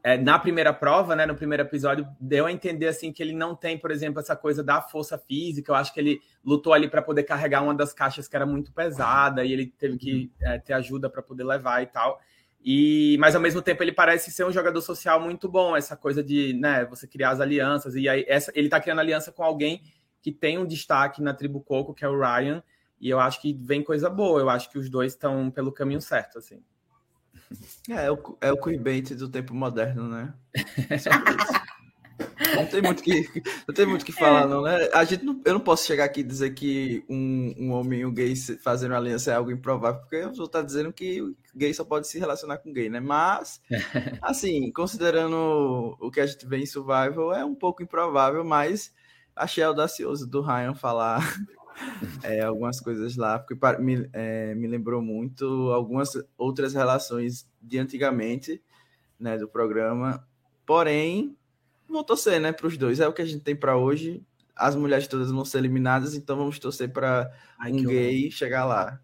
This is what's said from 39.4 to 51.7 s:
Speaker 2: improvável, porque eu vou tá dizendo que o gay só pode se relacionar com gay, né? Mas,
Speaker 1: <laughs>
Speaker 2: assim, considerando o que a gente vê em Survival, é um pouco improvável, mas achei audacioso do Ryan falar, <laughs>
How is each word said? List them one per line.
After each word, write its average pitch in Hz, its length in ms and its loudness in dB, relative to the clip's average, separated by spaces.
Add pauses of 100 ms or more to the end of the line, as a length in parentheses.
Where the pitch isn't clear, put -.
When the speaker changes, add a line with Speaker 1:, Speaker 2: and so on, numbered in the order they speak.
Speaker 2:
improvável, 127 500 -2
porque - 160 -8
eu 202 160 -6
vou 180 140 -10
tá 160 140 -2
dizendo 147 300 -4
que 185 300 -6
o - 140 -8 (200)
gay 147 180 0
só 156 120 -6
pode 151 220 -4
se 165 120 -10
relacionar 151 380 -4
com 151 160 -16
gay, 117 160 -2
né? 120 100 -6
Mas, 160 720 0
Speaker 1:
<laughs> 123 520 -4
Speaker 2:
assim, 160 500 -2
considerando 160 1300 0
o 117 120 -8
que 147 80 0
a 139 60 4
gente 139 200 -10
vê 135 120 -4
em 139 80 -4
Survival, 139 680 0
é 233 120 -2
um 285 100 -4
pouco 180 260 -2
improvável, 160 600 2
mas 160 500 0 (420)
achei 160 280 -2
audacioso 147 640 -2
do 139 140 -2
Ryan 127 340 -2
falar, 117 480 0
<laughs> 196 1000 -10